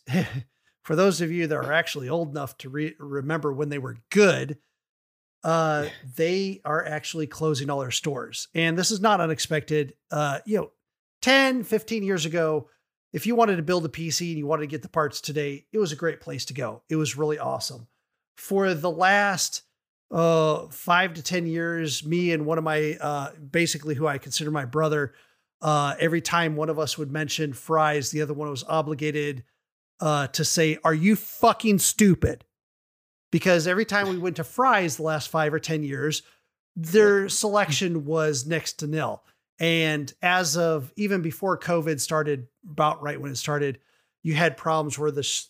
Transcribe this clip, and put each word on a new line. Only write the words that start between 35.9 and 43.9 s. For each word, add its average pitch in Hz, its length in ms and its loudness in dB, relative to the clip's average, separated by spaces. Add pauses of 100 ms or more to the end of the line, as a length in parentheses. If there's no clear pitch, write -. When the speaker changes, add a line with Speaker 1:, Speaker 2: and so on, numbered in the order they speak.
Speaker 1:
their 196 540 4
selection 180 760 0
was 151 420 0
next 160 340 -4
to 151 80 -6
nil. 143 340 -4 (380)
And 160 520 0 (100)
as 180 340 2
of 160 400 0
even 196 260 0
before 170 340 -2
covid 160 440 -2
started, 151 480 -2 (200)
about 156 320 0
right 147 200 -6
when 143 100 -8
it 131 60 -8
started, 143 420 -2 (460)